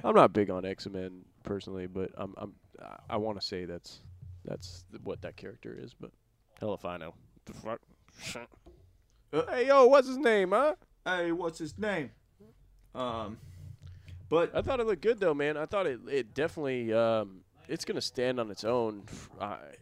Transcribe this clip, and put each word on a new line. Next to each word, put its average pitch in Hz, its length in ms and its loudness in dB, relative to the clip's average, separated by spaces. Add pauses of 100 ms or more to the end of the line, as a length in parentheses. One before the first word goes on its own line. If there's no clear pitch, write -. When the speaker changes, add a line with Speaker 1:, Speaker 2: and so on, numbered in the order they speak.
Speaker 1:
I'm 214 100 2
not 165 180 10
big 104 180 4
on 92 140 -4
X-Men 92 600 -8 (180)
personally, 95 460 -6
but 92 280 -6
I'm, 98 200 -8
I'm, 101 180 -12 (260)
I, - 160 -16 (140)
I 113 60 -2
wanna 104 260 -2
say 90 220 -6
that's, - 380 -12 (420)
that's - 480 -12
th-, 110 100 -16
what 95 200 -10
that 82 140 -12
character 113 420 -14
is, 120 160 -16
but - 160 -16 (500)
hell 107 140 -4
if - 100 -14
I 87 120 -6
know. 82 180 -12 (300)
The - 100 -18
fuck? 113 260 -10 (560)
Speaker 2:
Uh, - 1120 -8
Speaker 1:
Hey, 254 160 0
yo, 269 200 10
what's 262 220 10
his 262 100 -6
name, 214 320 4
huh? 269 240 4 (320)
Speaker 2:
Hey, 175 260 0
what's 165 260 -4
his 156 200 -8
name? 190 320 -2 (840)
Um, 113 440 -6 (880)
but 160 260 2
Speaker 1:
I 175 80 0
thought 262 180 0
it 226 60 0
looked 202 160 0
good, 226 180 2
though, 180 140 4
man. 143 220 0
I 147 100 -4
thought 196 200 0
it, 127 140 -2 (100)
it 123 240 -2
definitely, 131 580 -2
um, 110 480 2 (280)
it's 156 160 -6
gonna 190 180 -4
stand 127 380 -2
on 110 100 -2
its 98 140 -10
own. 110 440 0
F-, - 220 -16 (100)
I, 101 160 -6 (260)